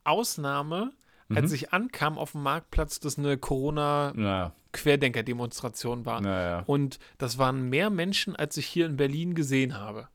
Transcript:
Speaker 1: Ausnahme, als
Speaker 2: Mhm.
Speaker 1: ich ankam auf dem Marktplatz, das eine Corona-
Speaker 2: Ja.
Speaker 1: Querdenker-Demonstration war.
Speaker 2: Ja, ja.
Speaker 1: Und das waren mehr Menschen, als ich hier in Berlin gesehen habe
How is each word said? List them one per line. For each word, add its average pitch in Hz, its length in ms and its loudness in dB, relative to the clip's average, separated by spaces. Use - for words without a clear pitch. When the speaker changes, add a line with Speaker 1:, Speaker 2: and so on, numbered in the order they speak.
Speaker 1:
Ausnahme, 160 880 0
als 147 220 4
Speaker 2:
Mhm. 156 40 0
Speaker 1:
ich 143 180 -6
ankam 175 460 0
auf 147 140 -4
dem 147 100 -6
Marktplatz, 147 580 0
das - 180 -4
eine 143 200 2
Corona- 147 760 0
Speaker 2:
Ja. 95 360 0
Speaker 1:
Querdenker-Demonstration 120 1300 0
war. 113 180 -2
Speaker 2:
Ja, 95 200 2
ja. 87 240 -2
Speaker 1:
Und 139 320 2
das 123 220 -4
waren 131 320 2
mehr 160 200 2
Menschen, 190 460 -2
als 147 220 -4
ich 143 80 -4
hier 170 180 2
in 156 120 -2
Berlin 147 380 0
gesehen 135 440 2
habe 107 360 -10